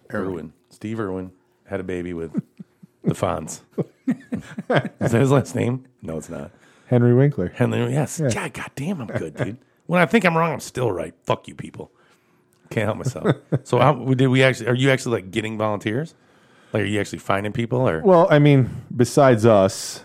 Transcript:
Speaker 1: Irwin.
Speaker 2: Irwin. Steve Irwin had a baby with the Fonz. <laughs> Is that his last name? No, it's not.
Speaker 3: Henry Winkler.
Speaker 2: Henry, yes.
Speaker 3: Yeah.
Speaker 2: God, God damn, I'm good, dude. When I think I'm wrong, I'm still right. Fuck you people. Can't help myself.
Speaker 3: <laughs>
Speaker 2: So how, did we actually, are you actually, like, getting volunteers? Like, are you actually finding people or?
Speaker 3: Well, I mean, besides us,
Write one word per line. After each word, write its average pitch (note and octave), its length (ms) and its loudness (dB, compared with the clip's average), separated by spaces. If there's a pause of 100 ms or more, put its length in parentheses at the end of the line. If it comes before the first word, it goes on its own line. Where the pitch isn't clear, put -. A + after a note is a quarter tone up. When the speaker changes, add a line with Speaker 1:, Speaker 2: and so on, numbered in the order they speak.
(140)
Speaker 1:
Irwin. G2 200 -6
Speaker 2:
Irwin. D#2+ 200 -12 (160)
Steve A2 300 -10
Irwin F#2 320 -6 (340)
had G2 140 -8
a F#2 40 -10
baby F2+ 300 -6
with E2 200 -8 (680)
the E3 100 -2
Fonz. E2 480 -4 (460)
<laughs> - 0 -
Is - 1040 -4
that A#2+ 100 2
his C3+ 100 2
last C#3 240 2
name? A#2+ 300 -2 (160)
No, D#2+ 160 -10
it's D2+ 120 -12
not. C#2+ 220 -12 (360)
Speaker 3:
Henry A#2+ 260 4
Winkler. B2+ 420 2
Speaker 2:
Henry, - 380 -2
yes. C#3+ 260 -4
Speaker 3:
Yeah. C#3+ 100 0
Speaker 2:
God, D3 240 -4
God - 220 -14
damn, D3+ 260 -6
I'm G#2 60 -10
good, E2+ 280 -8
dude. A#2 220 -8 (280)
When F3 160 0
I E3 40 2
think A3 200 2
I'm D#3+ 120 0
wrong, E3 160 0
I'm A2 60 -8
still B2 320 -4
right. E2+ 220 -6 (100)
Fuck - 240 -4
you G2+ 80 -18
people. - 360 -16 (760)
Can't A2 160 -2
help G#2+ 120 -4
myself. B2+ 380 -2 (140)
Speaker 3:
<laughs> - 140 -2
Speaker 2:
So B2 160 0
how, C#3 140 4
did C3 340 0
we C3 160 4
actually, A#2+ 240 2
are B2 80 2
you C3 160 2
actually, A#2+ 300 -2
like, F#2 100 -16
getting A2 260 -4
volunteers? G#2+ 560 -4 (600)
Like, G#2+ 100 0
are - 20 -2
you G#2 140 -2
actually F#2 200 -6
finding G#2 340 -2
people B2 340 -2
or? E2 140 0
Speaker 3:
Well, F3 280 6
I D3+ 100 6
mean, C#3+ 300 6 (260)
besides A#2+ 500 4
us, G2 600 4